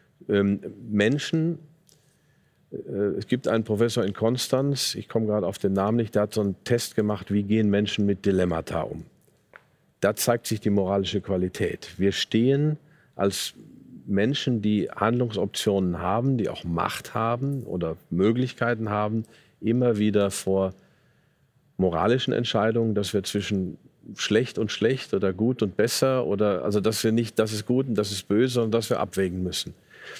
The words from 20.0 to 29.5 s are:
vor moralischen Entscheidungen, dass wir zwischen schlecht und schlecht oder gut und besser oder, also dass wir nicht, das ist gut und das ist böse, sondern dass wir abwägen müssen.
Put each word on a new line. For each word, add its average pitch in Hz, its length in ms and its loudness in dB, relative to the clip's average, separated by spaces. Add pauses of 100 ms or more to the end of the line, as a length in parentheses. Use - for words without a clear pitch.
vor 95 440 0 (1040)
moralischen 92 560 2
Entscheidungen, 113 600 0
dass 101 180 -2
wir 98 100 0
zwischen 95 540 -2 (380)
schlecht - 420 0
und 107 140 -2
schlecht 127 420 -2
oder 95 200 2
gut 117 280 0
und 95 160 0
besser 131 480 2
oder, 98 380 2
also 104 160 2
dass 107 240 0
wir 110 80 4
nicht, 113 260 0
das 110 160 2
ist 107 120 -6
gut 135 220 0
und 117 80 -2
das 98 160 0
ist - 160 -8
böse, 120 280 2
sondern 113 160 0
dass 113 180 0
wir 123 100 0
abwägen 92 440 -2
müssen. - 300 -6 (460)